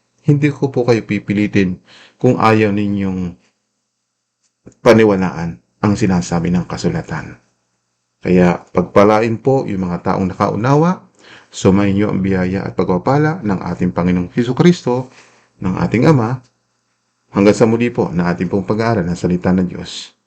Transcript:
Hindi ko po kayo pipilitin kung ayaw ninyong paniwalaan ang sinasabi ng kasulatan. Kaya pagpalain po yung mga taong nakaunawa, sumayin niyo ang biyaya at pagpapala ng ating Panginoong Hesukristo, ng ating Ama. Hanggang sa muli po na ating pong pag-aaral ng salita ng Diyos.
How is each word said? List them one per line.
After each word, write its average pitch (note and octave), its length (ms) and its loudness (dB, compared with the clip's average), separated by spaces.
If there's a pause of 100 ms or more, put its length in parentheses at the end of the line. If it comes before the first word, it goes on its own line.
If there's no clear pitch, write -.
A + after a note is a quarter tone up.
(200)
Hindi D3 320 2
ko C#3+ 160 -4
po B2 160 -2
kayo A#2 240 2
pipilitin G2+ 720 -2 (400)
kung B2+ 160 2
ayaw A2 320 4
ninyong G2 640 -4 (1500)
paniwalaan F#2 800 2 (160)
ang G#2 160 2
sinasabi F2 560 0
ng F2 160 -2
kasulatan. E2 720 -6 (800)
Kaya F2+ 480 2
pagpalain G#2+ 720 2
po C3+ 240 0
yung F#2+ 240 -6
mga F2 240 -4
taong F#2+ 160 -2
nakaunawa, A#2+ 800 0 (400)
sumayin G2 480 2
niyo G#2 160 0
ang G2 80 -2
biyaya F#2 480 -2
at - 80 -10
pagpapala C3+ 640 0
ng G2+ 240 -4
ating F2 320 -4
Panginoong F2+ 400 0
Hesukristo, B2+ 720 0 (500)
ng F#2 160 -4
ating G2+ 320 0
Ama. B2+ 320 2 (960)
Hanggang G2+ 160 4
sa A2 160 4
muli A#2 240 0
po F2+ 240 -4
na F2 160 0
ating F2 160 -4
pong F#2+ 160 -2
pag-aaral A2+ 400 -2
ng E2+ 160 -4
salita F2+ 320 -2
ng F#2 160 2
Diyos. - 480 -12 (120)